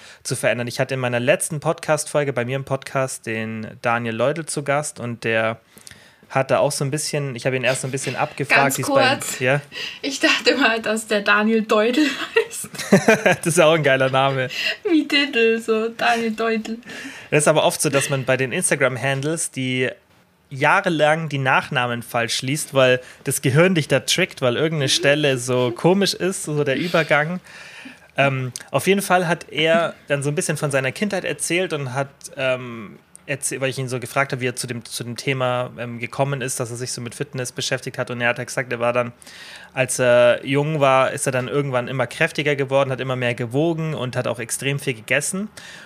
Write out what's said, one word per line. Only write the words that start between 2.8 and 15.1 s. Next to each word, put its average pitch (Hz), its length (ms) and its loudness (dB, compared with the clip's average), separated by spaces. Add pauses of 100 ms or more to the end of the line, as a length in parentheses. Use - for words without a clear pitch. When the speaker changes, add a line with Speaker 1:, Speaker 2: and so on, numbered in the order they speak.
Speaker 1:
den 110 420 -6 (140)
Daniel 117 340 -2
Leudel 147 300 0
zu - 180 -6
Gast 143 380 -4
und 120 240 -8
der 113 340 0 (720)
hat 135 220 0
da 120 80 4
auch 135 120 4
so - 140 -4
ein 135 60 -4
bisschen, 143 440 -4
ich 120 100 -12
habe 131 120 0
ihn 127 80 -2
erst 131 160 2
so 139 60 -6
ein 131 40 -6
bisschen 135 240 -4
abgefragt, - 460 0
Speaker 2:
Ganz 190 160 2
Speaker 1:
wie 135 60 -4
es 127 60 -2
bei 277 140 4 (100)
ihm - 60 -2
Speaker 2:
kurz. - 200 -8
Speaker 1:
ja? 135 220 2 (400)
Speaker 2:
Ich 269 200 -6
dachte - 340 2
mal, 226 260 2
dass 220 260 -4
der 208 140 0
Daniel 208 420 2
Deudel 240 420 4 (420)
heißt. - 220 -12 (560)
Speaker 1:
<laughs> - 0 -
Das 175 200 4
ist 170 140 2
auch 156 140 8
ein 160 100 2
geiler 135 260 4
Name. 135 380 2 (420)
Speaker 2:
Wie 311 160 4
Diddle, 226 540 2